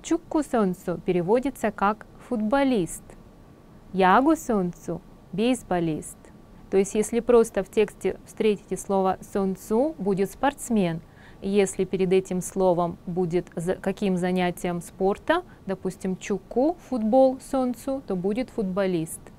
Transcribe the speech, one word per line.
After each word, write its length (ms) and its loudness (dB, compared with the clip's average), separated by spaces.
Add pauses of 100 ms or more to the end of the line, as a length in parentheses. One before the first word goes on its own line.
축구 400 -2
선수 640 -2
переводится 640 0
как 360 -2 (220)
футболист. 760 0 (920)
야구 380 6
선수, 640 -2 (320)
бейсболист. 840 -2 (540)
То 60 2
есть, 180 2
если 260 0
просто 420 4
в 80 -8
тексте 560 -2
встретите 500 -2
слово 440 0
«сонцу», 760 -2
будет 340 -2
«спортсмен». 680 -2 (400)
Если 440 0
перед 280 0
этим 300 0
словом 640 2
будет 480 -2
за-, 220 -2
каким 400 -2
занятием 640 -2
спорта, 640 -2 (220)
допустим, 500 -6
чуку, 600 -2 (120)
футбол, 520 4
сонцу, 680 -4
то 100 -2
будет 340 -2
футболист. 680 -2 (180)